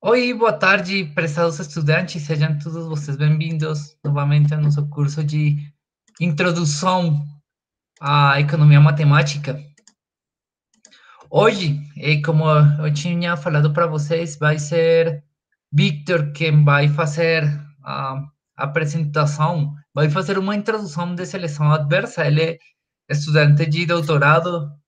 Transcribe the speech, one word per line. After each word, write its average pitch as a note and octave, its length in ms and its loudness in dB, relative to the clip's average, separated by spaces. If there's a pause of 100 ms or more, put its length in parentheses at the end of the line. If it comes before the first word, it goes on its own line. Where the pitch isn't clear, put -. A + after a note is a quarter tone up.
Oi, B3 280 2
boa A3 180 2
tarde, F#3+ 600 0
prezados E3 440 -2
estudantes. E3 680 -2
Sejam D#3 340 -2
todos E3 280 -10
vocês D3 300 -6
bem-vindos D#3 880 -2
novamente D3 480 2
ao D3+ 80 -2
nosso D3 300 0
curso D3 340 -4
de D3 320 0 (640)
Introdução E3+ 1040 0 (760)
à C#3+ 400 2
Economia D3 440 6
Matemática. D3+ 760 2 (1700)
Hoje, F#3+ 500 2 (160)
eh, D3 240 0
como D#3+ 260 2
eu D3+ 460 4
tinha F3 420 -2
falado D3+ 380 0
pra E3+ 140 0
vocês, D#3 500 -4
vai D3+ 220 0
ser E3 680 0 (480)
Victor D3+ 600 0
quem D3+ 300 2
vai D3 240 4
fazer D#3 580 0 (380)
a C3+ 400 -8 (360)
apresentação, D3+ 1160 -2 (200)
vai D3 160 0
fazer F#3+ 260 -2
uma G3 180 -2
introdução F#3+ 600 -6
de F3+ 100 -8
seleção D#3 480 -2
adversa. D#3 540 -2
Ele D3+ 160 2
é E3 160 -4 (500)
estudante D3 560 2
de D#3+ 220 -2
doutorado D#3+ 840 0 (180)